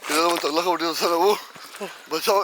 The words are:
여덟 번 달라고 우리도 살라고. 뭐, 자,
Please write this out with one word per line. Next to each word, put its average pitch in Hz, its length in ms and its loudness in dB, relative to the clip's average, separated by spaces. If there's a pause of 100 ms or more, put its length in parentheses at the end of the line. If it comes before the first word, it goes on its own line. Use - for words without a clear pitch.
(120)
여덟 165 180 2
번 170 100 0
달라고 165 320 0
우리도 165 220 0
살라고. 175 440 2 (680)
뭐, 156 160 -4
자, 214 100 2 (120)